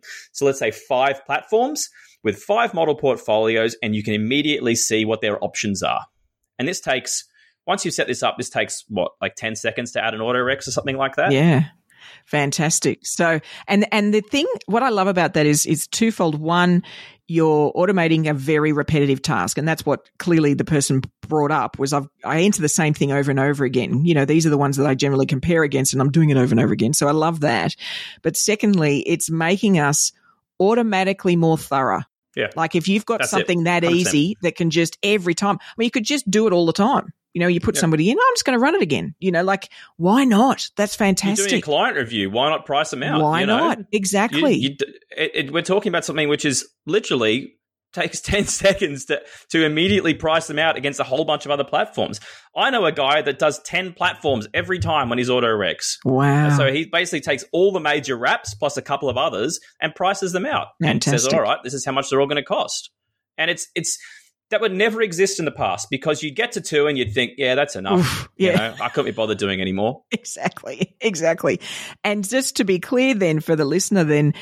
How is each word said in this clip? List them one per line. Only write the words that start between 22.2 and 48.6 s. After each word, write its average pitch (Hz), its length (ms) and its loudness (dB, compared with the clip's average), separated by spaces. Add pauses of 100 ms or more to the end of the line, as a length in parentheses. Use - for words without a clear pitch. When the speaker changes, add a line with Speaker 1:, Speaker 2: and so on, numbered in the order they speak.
Speaker 2:
I 151 180 0
enter 196 200 2
the 147 60 2
same 156 260 2
thing 139 180 0
over 139 180 0
and 139 80 0
over 139 260 0
again. 127 400 0
You 170 100 4
know, 139 100 2
these 160 220 2
are 156 40 2
the 143 80 4
ones 139 200 0
that 139 80 2
I 135 80 2
generally 135 320 2
compare 160 360 2
against, 135 300 0
and 131 100 0
I'm 139 80 2
doing 156 200 4
it 135 60 4
over 127 160 4
and 113 80 4
over 104 120 2
again." 117 200 0
So 156 140 0
I 143 60 2
love 156 280 0
that. 123 360 -2 (460)
But 160 140 -2
secondly, 185 720 2
it's 160 240 -2
making 175 480 2
us 143 320 0 (480)
automatically 196 800 2
more 160 220 4
thorough. 131 440 -2 (340)
Speaker 1:
Yeah. 123 180 -2
Speaker 2:
Like, 160 200 -2
if 170 140 0
you've 202 180 0
got 226 120 -2
Speaker 1:
That's 220 140 -4
it. 202 40 0
Speaker 2:
something 175 280 0
that 175 200 0
Speaker 1:
Hundred 170 140 4
percent. 180 160 0
Speaker 2:
easy 156 280 2
that 170 140 -2
can 170 140 0
just 165 320 0
every 196 320 0
time, 202 260 0
I - 180 -20
mean, 226 80 2
you 247 40 0
could 240 140 -2
just 277 260 -2
do 214 160 4
it 196 60 2
all 175 140 4
the 165 60 2
time. 208 400 0 (200)
You 175 80 -2
know, 175 60 2
you 175 140 2
put 160 160 -2
Speaker 1:
Yep. - 40 -4
Speaker 2:
somebody 160 300 4
in, 277 80 2
"I'm 494 160 4
just - 100 -2
gonna 254 140 2
run 285 160 2
it 392 80 2
again." 151 380 -2
You 185 100 -2
know, 170 140 2
like, 190 240 -2 (300)
why 208 260 4
not? 233 520 4
That's 202 220 -2
Speaker 1:
You're 208 80 2
doing 190 80 4
a - 20 -2
Speaker 2:
fantastic. 226 480 0
Speaker 1:
client 160 320 0
review. 113 320 -2
Why 123 220 0
not 156 160 -4
price 147 240 0
them 135 140 -6
out, 151 180 0
Speaker 2:
Why 156 200 2
Speaker 1:
you 196 40 0
know? 220 120 2
Speaker 2:
not? 320 200 0 (140)
Exactly. 214 640 2
Speaker 1:
You, 131 160 0
you 139 60 -12
d-, - 180 -6 (220)
it, 156 180 -2
it, 143 180 -4
we're 165 100 0
talking 190 280 0
about 170 140 -2
something 151 240 -2
which 147 160 0
is 135 240 -2 (180)
literally 131 680 0 (380)
takes 170 280 -6
<laughs> - 0 -
ten - 260 0
seconds 185 580 0